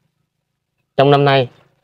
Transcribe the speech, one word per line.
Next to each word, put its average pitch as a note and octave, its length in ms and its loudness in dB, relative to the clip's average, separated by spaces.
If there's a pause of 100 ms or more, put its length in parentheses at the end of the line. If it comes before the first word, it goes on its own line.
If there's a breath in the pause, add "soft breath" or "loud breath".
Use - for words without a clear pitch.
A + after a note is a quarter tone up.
(960)
Trong C#3 140 0
năm C#3+ 140 2
nay. C3+ 240 -2 (360)